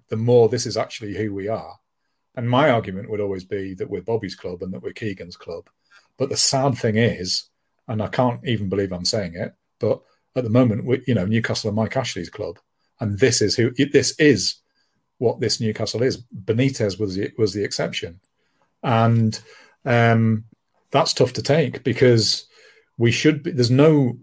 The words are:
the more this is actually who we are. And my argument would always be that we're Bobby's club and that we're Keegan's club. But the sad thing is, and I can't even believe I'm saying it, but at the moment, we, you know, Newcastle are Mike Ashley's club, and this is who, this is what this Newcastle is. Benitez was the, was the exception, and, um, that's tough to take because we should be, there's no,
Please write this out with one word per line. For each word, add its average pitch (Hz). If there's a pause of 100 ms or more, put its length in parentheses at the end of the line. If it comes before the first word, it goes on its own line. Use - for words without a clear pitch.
the 117
more 117
this 120
is 104
actually 107
who 104
we 98
are. - (580)
And 120
my 135
argument 107
would 104
always 98
be 98
that 101
we're 92
Bobby's 110
club 90
and 92
that 92
we're 95
Keegan's 92
club. - (480)
But 135
the 120
sad 135
thing 110
is, 101 (440)
and 110
I 95
can't 120
even 107
believe 98
I'm 87
saying 92
it, 92 (260)
but 110 (340)
at 127
the 110
moment, 117
we, 123
you 123
know, 90
Newcastle 113
are 104
Mike 110
Ashley's 110
club, 87 (420)
and 101
this 110
is 98
who, 117
this 139
is 135 (600)
what 113
this 110
Newcastle 110
is. 123 (200)
Benitez 113
was 98
the, 101
was 107
the 104
exception, 107 (600)
and, 113 (460)
um, 113 (460)
that's 147
tough -
to -
take 139
because 120 (520)
we 117
should 151
be, 170
there's 123
no, 139